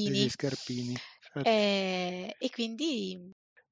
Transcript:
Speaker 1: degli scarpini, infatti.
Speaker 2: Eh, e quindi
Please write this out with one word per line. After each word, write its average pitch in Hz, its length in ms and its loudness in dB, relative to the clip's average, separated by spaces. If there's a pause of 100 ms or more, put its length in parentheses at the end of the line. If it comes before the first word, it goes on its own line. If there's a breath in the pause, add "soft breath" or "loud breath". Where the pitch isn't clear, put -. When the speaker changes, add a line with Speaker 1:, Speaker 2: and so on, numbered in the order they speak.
Speaker 1:
degli 202 280 4
scarpini, 123 640 -2 (260 loud breath)
infatti. 214 480 2
Speaker 2:
Eh, 185 720 0
e 262 100 -2
quindi 220 840 -4 (380)